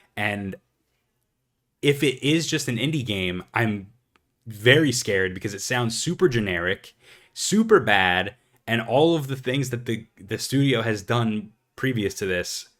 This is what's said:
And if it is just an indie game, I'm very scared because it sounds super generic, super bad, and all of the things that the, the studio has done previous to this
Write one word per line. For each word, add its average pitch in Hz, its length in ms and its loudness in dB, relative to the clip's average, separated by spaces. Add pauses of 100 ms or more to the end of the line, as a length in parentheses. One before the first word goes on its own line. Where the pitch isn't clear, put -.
(160)
And 104 420 -6 (1200)
if 143 220 2
it 139 200 0
is 156 220 0
just - 220 -4
an 120 100 -4
indie 143 260 -2
game, 92 400 -4 (120)
I'm 104 320 -2 (580)
very 123 460 4
scared 95 420 0
because 98 220 -8
it 98 60 -14
sounds 123 360 -2
super 180 320 0
generic, 92 640 -2 (400)
super 214 460 4
bad, 95 560 4 (320)
and 113 120 0
all 147 360 4
of 147 100 -2
the 135 100 -6
things 131 360 -2
that 120 160 -6
the, 110 180 -4 (140)
the 101 180 -6
studio 131 460 0
has 107 180 -2
done 110 500 -2 (240)
previous 110 380 -2
to 98 140 -6
this - 420 -4 (100)